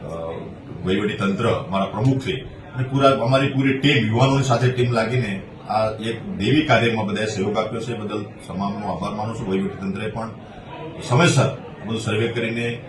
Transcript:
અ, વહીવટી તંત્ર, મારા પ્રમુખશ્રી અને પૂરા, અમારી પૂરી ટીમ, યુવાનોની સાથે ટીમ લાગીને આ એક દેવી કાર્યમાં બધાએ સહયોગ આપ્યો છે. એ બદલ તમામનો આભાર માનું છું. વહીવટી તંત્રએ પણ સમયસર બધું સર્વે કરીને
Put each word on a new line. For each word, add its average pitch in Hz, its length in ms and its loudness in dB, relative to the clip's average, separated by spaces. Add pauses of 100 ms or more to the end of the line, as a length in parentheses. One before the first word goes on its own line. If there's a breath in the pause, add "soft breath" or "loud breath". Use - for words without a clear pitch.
અ, - 20 -12 (800)
વહીવટી 101 280 2
તંત્ર, 101 560 2
મારા 98 160 0
પ્રમુખશ્રી 110 560 0
અને - 420 -8
પૂરા, 135 260 6
અમારી 135 400 4
પૂરી 135 300 2
ટીમ, 117 280 4
યુવાનોની 135 360 4
સાથે 123 280 4
ટીમ 120 200 2
લાગીને 110 500 0 (280)
આ 110 200 2
એક 107 480 -6
દેવી 131 280 4
કાર્યમાં 110 420 4
બધાએ 101 180 -2
સહયોગ 101 320 -2
આપ્યો 113 240 -2
છે. 117 120 -6
એ 107 40 -4
બદલ 104 280 -6 (220)
તમામનો 101 400 -4
આભાર 95 240 -4
માનું 107 240 -6
છું. 95 140 -6
વહીવટી 98 260 0
તંત્રએ 98 360 -6
પણ 113 180 -6 (800)
સમયસર 131 480 4 (280)
બધું 107 140 -4
સર્વે 110 280 0
કરીને 117 600 -2